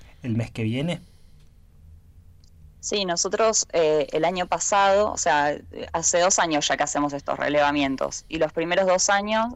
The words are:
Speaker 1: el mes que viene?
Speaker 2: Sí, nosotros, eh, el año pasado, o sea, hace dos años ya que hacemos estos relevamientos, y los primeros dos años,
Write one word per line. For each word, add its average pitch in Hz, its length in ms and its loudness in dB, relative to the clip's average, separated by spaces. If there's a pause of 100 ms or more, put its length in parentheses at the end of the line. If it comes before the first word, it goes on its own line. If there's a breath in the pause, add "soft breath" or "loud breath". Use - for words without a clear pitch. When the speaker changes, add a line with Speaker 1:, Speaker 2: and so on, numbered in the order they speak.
(220 soft breath)
Speaker 1:
el 113 140 -4
mes 113 140 -4
que 120 120 -8
viene? 135 380 -2 (1800)
Speaker 2:
Sí, 208 260 -4
nosotros, 202 680 0
eh, 151 400 2
el 160 120 0
año 180 220 -2
pasado, 196 640 2
o - 60 -8
sea, 147 400 0 (360)
hace 170 280 0
dos 185 180 4
años 160 300 0
ya 139 80 0
que - 60 0
hacemos 147 300 -2
estos 139 240 -6
relevamientos, 143 920 0
y 160 100 -8
los 156 140 0
primeros 175 340 0
dos 180 220 2
años, 220 480 0